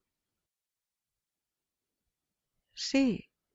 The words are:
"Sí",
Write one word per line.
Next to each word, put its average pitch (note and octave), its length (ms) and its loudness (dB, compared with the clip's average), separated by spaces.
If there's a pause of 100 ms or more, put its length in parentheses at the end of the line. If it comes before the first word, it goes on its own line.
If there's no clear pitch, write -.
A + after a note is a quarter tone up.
(2750)
"Sí", - 540 0 (260)